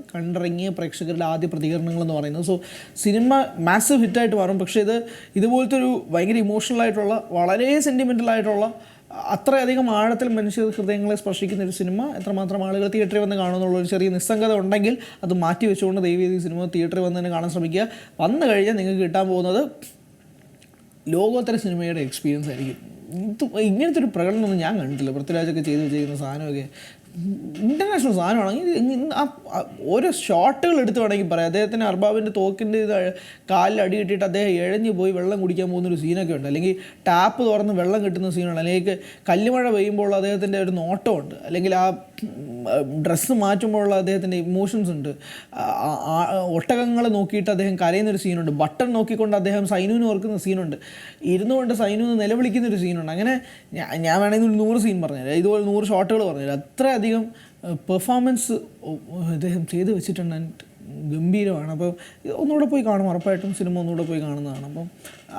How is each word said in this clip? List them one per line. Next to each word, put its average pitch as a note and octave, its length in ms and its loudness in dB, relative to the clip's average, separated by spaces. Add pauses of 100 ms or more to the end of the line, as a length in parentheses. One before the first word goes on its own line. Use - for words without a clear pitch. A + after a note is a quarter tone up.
(160)
കണ്ടിറങ്ങിയ F3 540 -4
പ്രേക്ഷകരുടെ E3+ 560 -4
ആദ്യ D#3+ 220 -2
പ്രതികരണങ്ങൾ E3 540 -2
എന്ന് E3 120 -2
പറയുന്നത്. D3+ 320 -4
So, F3+ 140 0 (360)
സിനിമ A#3+ 500 4 (140)
മാസീവ് G#3+ 420 4
ഹിറ്റായിട്ട് A3 340 2
മാറും. F#3+ 240 0
പക്ഷേ F#3+ 220 2
ഇത് A3+ 220 0 (320)
ഇതുപോലത്തെ A#3+ 400 4
ഒരു B3+ 340 0
ഭയങ്കര F3+ 260 2
ഇമോഷണൽ A3 460 0
ആയിട്ടുള്ള, G#3+ 500 0
വളരെ G3+ 480 2
സെന്റിമെന്റൽ B3+ 500 2
ആയിട്ടുള്ള, G#3+ 440 0 (540)
അത്രയധികം C4 640 2
ആഴത്തിൽ A3+ 360 2
മനുഷ്യ G#3+ 340 0
ഹൃദയങ്ങളെ G#3 540 0
സ്പർശിക്കുന്ന G3 480 -4
ഒരു F#3 80 -2
സിനിമ G3 460 -4
എത്രമാത്രം F#3+ 460 -2
ആളുകൾ G3 240 0
തിയേറ്ററിൽ G#3 320 0
വന്ന് G3+ 160 0
കാണുമെന്നുള്ള F#3 440 0
ഒരു F3+ 60 0
ചെറിയ F#3+ 240 2
നിസ്സംഗത G#3+ 440 0
ഉണ്ടെങ്കിൽ G#3 440 2 (260)
അത് F3 100 0
മാറ്റി F3 320 2
വെച്ചുകൊണ്ട് F#3+ 360 2
ദയവ് F3 200 2
ചെയ്ത് F3+ 120 2
ഈ F#3 60 0
സിനിമ F3 260 -4
തിയേറ്ററിൽ E3+ 360 -2
വന്ന് F3+ 180 0
തന്നെ F3 100 -4
കാണാൻ E3+ 200 -2
ശ്രമിക്കുക. E3+ 380 0 (320)
വന്നു A#3+ 260 2
കഴിഞ്ഞാൽ G#3+ 280 4
നിങ്ങൾക്ക് F#3+ 280 0
കിട്ടാൻ F#3+ 260 2
പോകുന്നത് F#3 420 2 (1400)
ലോകോത്തര A3 480 2
സിനിമയുടെ E3+ 440 -2
എക്സ്പീരിയൻസ് D3 500 -2
ആയിരിക്കും. C3 440 -8 (200)
ഇത് G#3+ 460 -4
ഇങ്ങനത്തെ B3 400 2
ഒരു A#3+ 160 2
പ്രകടനമൊന്നും F#3+ 440 0
ഞാൻ F3+ 200 0
കണ്ടിട്ടില്ല. C#3 320 -4
പൃഥ്വിരാജൊക്കെ D#3+ 500 -2
ചെയ്ത് D3 220 0
വെച്ചിരിക്കുന്ന C#3+ 360 -2
സാധനമൊക്കെ C#3 480 -6 (920)
ഇന്റർനാഷണൽ C#4+ 540 2
സാധനമാണ്. F#3+ 400 2
ഇത് F4 160 -2
ഇങ്ങ-, C4 440 0
ആ, D4 100 0 (300)
ആ, - 100 -4 (220)
ഓരോ B3 260 2
ഷോട്ടുകൾ C4+ 680 2
എടുത്ത് A#3+ 200 2
വേണമെങ്കിൽ G3+ 280 2
പറയാം. E3 180 0
അദ്ദേഹത്തിന് G#3 380 0
അർബാബിൻ്റെ G#3+ 480 2
തോക്കിൻ്റെ G3+ 460 0
ഇത് G#3+ 160 0
അഴ-, F#3 180 0 (380)
കാലിൽ F#3+ 320 4
അടി F#3 160 2
കിട്ടിയിട്ട് G3 280 0
അദ്ദേഹം G3 240 0
ഇഴഞ്ഞു F#3+ 420 0
പോയി F#3+ 200 0
വെള്ളം F#3+ 300 -2
കുടിക്കാൻ F#3 280 0
പോകുന്നൊരു F3+ 260 0
സീനൊക്കെ E3 380 0
ഉണ്ട്. C#3 140 -4
അല്ലെങ്കിൽ E3+ 280 0 (320)
ടാപ്പ് G3 380 4
തുറന്ന് G#3 280 2
വെള്ളം F#3+ 320 2
കിട്ടുന്ന F#3 260 -2
സീനുണ്ട്. F3 280 -2
അല്ലെങ്കിൽ F3+ 380 0 (320)
കല്ലുമഴ A#3+ 400 4
പെയ്യുമ്പോൾ G#3 460 2
അദ്ദേഹത്തിൻ്റെ G3 440 0
ഒരു F#3+ 120 0
നോട്ടമുണ്ട്. F3 640 -2 (100)
അല്ലെങ്കിൽ F#3 300 0
ആ, F#3 140 4
ഉം, C#3+ 760 -10 (360)
ഡ്രസ്സ് E3+ 320 0
മാറ്റുമ്പോഴുള്ള G#3 600 2
അദ്ദേഹത്തിൻ്റെ F#3 420 0
ഇമോഷൻസ് F#3 540 0
ഉണ്ട്. D3 200 -6 (420)
ആ, - 60 -8
ആ, - 320 -2 (160)
ആ, E3+ 340 0
ഒട്ടകങ്ങളെ A#3 680 0
നോക്കിയിട്ട് G3+ 420 0
അദ്ദേഹം F#3+ 240 0
കരയുന്നൊരു F#3 420 2
സീനുണ്ട്. E3+ 340 -2
ബട്ടൺ D#3 420 0
നോക്കിക്കൊണ്ട് A3 420 2
അദ്ദേഹം G3+ 320 0
സൈനുവിനെ G#3 380 2
ഓർക്കുന്ന G#3 320 -2
സീനുണ്ട്. F#3 380 -2 (460)
ഇരുന്നു G3+ 340 0
കൊണ്ട് B3+ 180 0
സൈനു G#3+ 300 0
എന്ന് A#3 180 2
നിലവിളിക്കുന്നൊരു A#3 540 2
സീനുണ്ട്. F3 360 -2
അങ്ങനെ A#3 300 0 (320)
ഞാ-, - 240 -8
ഞാൻ E3 240 4
വേണമെങ്കിൽ A3 280 4
ഒരു G#3+ 80 4
നൂറ് A3 200 2
സീൻ G3+ 240 2
പറഞ്ഞുതരാം. C#3+ 340 -2
ഇതുപോലെ G#3 300 2
നൂറ് G3+ 200 2
ഷോട്ടുകൾ G3+ 420 2
പറഞ്ഞുതരാം. C#3 300 -4
അത്രയധികം, B3+ 460 0 (640)
ഏഹ്, E3+ 120 -4 (120)
പെർഫോമൻസ്, B3 640 2 (300)
ഓ, D#3 80 -8 (420)
അദ്ദേഹം E3+ 340 -2
ചെയ്ത് F#3 260 0
വെച്ചിട്ടുണ്ട്. F3 420 -4
And D#3+ 160 -8 (600)
ഗംഭീരമാണ്. E3+ 600 0
അപ്പോൾ F3 240 -2 (300)
ഇത് - 80 -6
ഒന്നുകൂടെ D4 320 2
പോയി C4 200 0
കാണും. G3 240 2
ഉറപ്പായിട്ടും F#3+ 440 -2
സിനിമ F3+ 260 -2
ഒന്നുകൂടെ E3+ 240 -2
പോയി D#3+ 160 -4
കാണുന്നതാണ്. C#3+ 460 -6
അപ്പം, D#3+ 220 -10 (520)